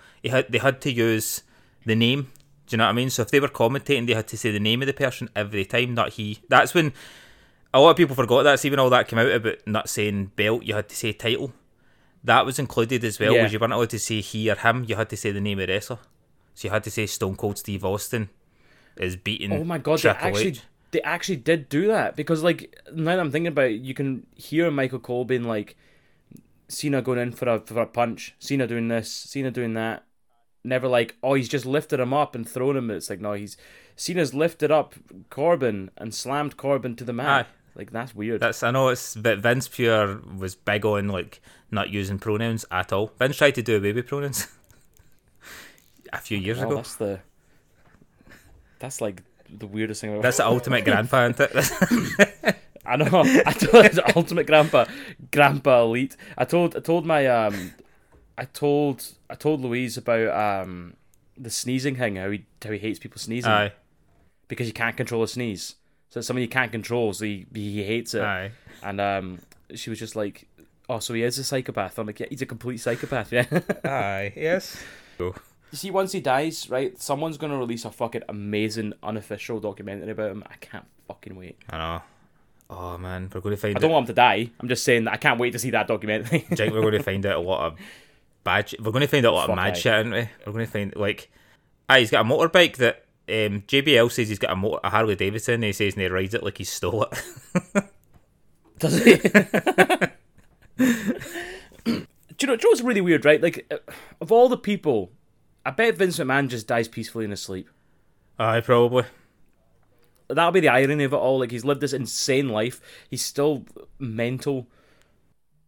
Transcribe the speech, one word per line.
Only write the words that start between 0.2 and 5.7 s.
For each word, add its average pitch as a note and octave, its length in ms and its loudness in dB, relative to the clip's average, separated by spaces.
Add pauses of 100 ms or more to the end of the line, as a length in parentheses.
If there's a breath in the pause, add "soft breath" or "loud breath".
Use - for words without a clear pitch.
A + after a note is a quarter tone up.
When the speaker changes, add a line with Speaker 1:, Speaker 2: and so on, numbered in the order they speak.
Speaker 1:
He A#2+ 80 -4
had, C3 200 0
they A#2+ 80 0
had C3 240 0
to C#3+ 80 -2
use A2+ 520 0 (440 soft breath)
the A2 80 2
name. B2 380 2 (340)
Do - 80 -6
you A2+ 40 0
know A2+ 60 4
what G2+ 60 4
I G#2+ 40 0
mean? B2+ 160 0
So B2 120 -2
if - 80 -2
they C#3+ 80 6
were C#3 100 2
commentating, A#2+ 600 0
they A#2 60 4
had A2 140 -2
to - 80 -12
say G#2+ 140 -2
the G#2 80 -2
name A2+ 240 2
of C3+ 60 -2
the C3+ 40 -2
person C3 440 -4
every G2+ 280 -2
time, B2 300 -2